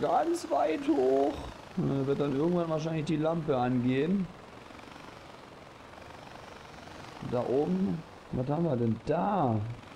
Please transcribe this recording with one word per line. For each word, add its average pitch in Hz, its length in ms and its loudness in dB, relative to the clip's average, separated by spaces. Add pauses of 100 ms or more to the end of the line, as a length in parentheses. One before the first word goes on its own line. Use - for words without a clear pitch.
ganz 311 500 2
weit 302 360 2
hoch. 139 460 6 (440)
Da 139 280 2
wird 139 140 2
dann 143 160 2
irgendwann 170 340 2
wahrscheinlich 160 360 0
die 160 120 2
Lampe 156 380 2
angehen. 127 720 2 (3000)
Da 120 180 0
oben, 170 520 2 (340)
was 127 160 0
haben 160 160 2
wir 147 100 2
denn 117 300 2
da? 165 500 2 (400)